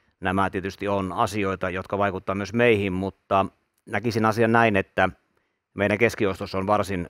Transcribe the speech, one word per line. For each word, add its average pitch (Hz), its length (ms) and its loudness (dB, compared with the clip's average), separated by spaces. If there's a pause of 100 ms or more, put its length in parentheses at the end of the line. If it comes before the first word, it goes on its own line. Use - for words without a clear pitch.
(200)
nämä 95 300 0
tietysti 98 380 -6
on 98 240 -2
asioita, 95 580 -2
jotka 95 280 -6
vaikuttaa 95 360 -2
myös 98 180 -6
meihin, 110 400 4
mutta 95 540 -2 (400)
näkisin 107 380 -2
asian 113 280 2
näin, 113 240 4
että 95 320 0 (640)
meidän 101 240 0
keskiostos 101 560 0
on 95 120 -4
varsin, 98 420 0